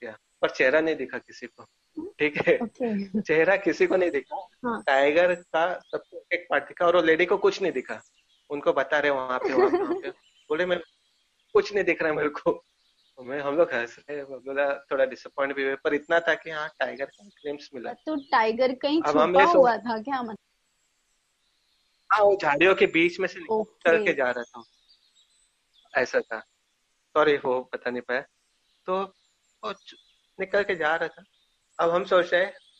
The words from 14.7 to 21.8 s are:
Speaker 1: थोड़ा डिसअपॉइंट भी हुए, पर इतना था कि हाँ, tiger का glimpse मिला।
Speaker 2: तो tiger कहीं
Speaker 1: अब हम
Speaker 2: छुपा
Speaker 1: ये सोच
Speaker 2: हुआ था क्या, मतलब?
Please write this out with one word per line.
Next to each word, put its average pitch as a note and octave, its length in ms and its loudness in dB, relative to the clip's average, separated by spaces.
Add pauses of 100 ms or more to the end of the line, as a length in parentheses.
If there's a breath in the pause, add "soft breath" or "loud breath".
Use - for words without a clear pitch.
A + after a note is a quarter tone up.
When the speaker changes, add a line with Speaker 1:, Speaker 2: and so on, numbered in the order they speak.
Speaker 1:
थोड़ा C3+ 300 0
डिसअपॉइंट C3 500 -6
भी C#3 80 -4
हुए, C3+ 120 -2
पर D3 180 -2
इतना D#3 260 0
था E3 160 0
कि D#3+ 140 -14
हाँ, D#3 200 -8 (100)
tiger B2 260 -6
का - 180 -20
glimpse D3 500 -12
मिला। A#3+ 200 -10
Speaker 2:
तो D#4 220 -8
tiger B3+ 600 0
कहीं D4 260 -2
Speaker 1:
अब D3+ 160 0
हम D#4+ 140 4
Speaker 2:
छुपा F#4 100 6
Speaker 1:
ये E4+ 60 6
सोच F4 80 4
Speaker 2:
हुआ B3 220 4
था A3 240 -6
क्या, C4 220 -6
मतलब? A3 140 -10 (1800)